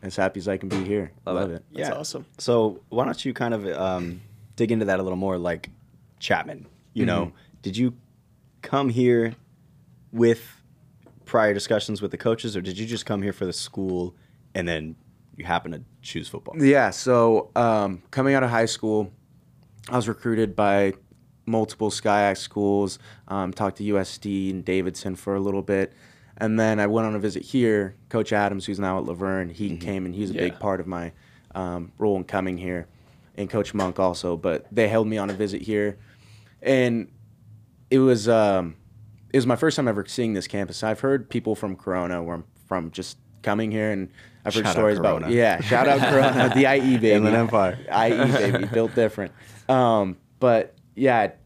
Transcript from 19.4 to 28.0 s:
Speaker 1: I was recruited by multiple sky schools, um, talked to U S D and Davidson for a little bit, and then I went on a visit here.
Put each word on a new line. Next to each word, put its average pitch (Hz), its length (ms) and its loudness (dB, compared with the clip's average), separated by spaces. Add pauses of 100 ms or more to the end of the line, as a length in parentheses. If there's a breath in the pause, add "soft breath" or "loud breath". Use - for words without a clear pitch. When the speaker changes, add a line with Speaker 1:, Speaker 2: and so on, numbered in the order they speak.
Speaker 1:
I 127 60 -2
was 113 120 0
recruited 110 480 -2
by 101 380 2 (520)
multiple 110 460 -2
sky 101 420 2
schools, 101 680 -2 (280 loud breath)
um, 95 260 -6
talked 98 240 -4
to 101 80 -8
U 104 120 0
S 95 200 -4
D 98 340 -4
and 92 140 -8
Davidson 92 500 -4
for 98 200 -4
a 98 40 -2
little 98 220 -2
bit, 98 320 -2 (440 soft breath)
and 110 220 0
then 110 200 2
I 104 80 2
went 110 200 0
on 107 80 -4
a 104 40 -4
visit 95 240 -4
here. 107 520 0 (140)